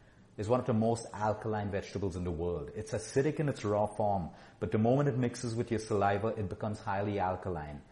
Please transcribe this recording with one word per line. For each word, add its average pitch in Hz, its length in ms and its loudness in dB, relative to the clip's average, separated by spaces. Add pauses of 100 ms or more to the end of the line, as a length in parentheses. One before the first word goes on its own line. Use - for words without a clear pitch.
(360)
is 104 120 -2
one 123 120 4
of - 60 -6
the 127 60 4
most 110 400 2
alkaline 104 580 -2
vegetables 95 460 -2
in 90 80 -4
the 90 60 -2
world. 85 440 -2
It's - 180 -8
acidic 143 480 0
in 147 80 0
its - 160 -4
raw 104 220 2
form, 101 440 0 (300)
but 104 120 -2
the 113 60 4
moment 131 300 4
it 123 100 2
mixes 120 360 -2
with 117 160 -2
your 110 100 2
saliva, 101 480 2
it 104 200 -2
becomes 107 300 -4
highly 101 400 -2
alkaline. 87 720 -2